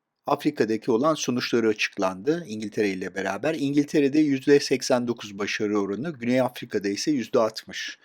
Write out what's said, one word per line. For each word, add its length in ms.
Afrika'daki 640
olan 240
sonuçları 520
açıklandı 800
İngiltere 420
ile 260
beraber. 440
İngiltere'de 600
yüzde 400
seksen 480
dokuz 320
başarı 400
oranı, 340
Güney 280
Afrika'da 480
ise 220
yüzde 280
altmış. 640